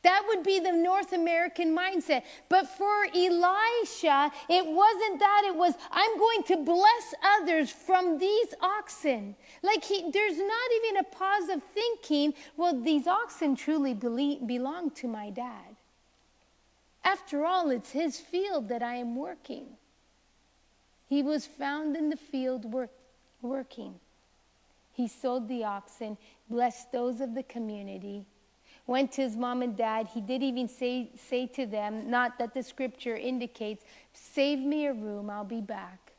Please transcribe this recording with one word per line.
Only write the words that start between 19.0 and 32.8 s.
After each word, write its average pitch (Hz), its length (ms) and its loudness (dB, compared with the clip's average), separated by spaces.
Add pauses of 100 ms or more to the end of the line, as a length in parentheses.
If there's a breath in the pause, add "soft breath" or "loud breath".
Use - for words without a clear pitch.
working." 277 640 -12 (1300)
He 285 140 2
was 285 240 -2
found 285 500 -6
in 302 140 0
the 277 60 -4
field 254 480 -6
work, 240 260 -6 (500)
working. 240 600 -10 (920)
He 247 140 -2
sold 247 400 -4
the 240 160 -4
oxen, 208 560 -8 (320 soft breath)
blessed 240 400 -2
those 240 300 -2
of 240 160 -4
the 262 80 -6
community, 202 840 -10 (580 soft breath)
went 262 280 0
to 269 100 -2
his 226 140 -2
mom 247 260 -2
and 233 140 -4
dad. 220 320 -2
He 233 120 -8
did 233 220 -4
even 254 240 -2
say, 247 500 -4
say 254 300 -4
to 254 200 -6
them, 214 440 -6
not 240 280 0
that 233 140 -4
the 262 120 -6
scripture 240 520 -6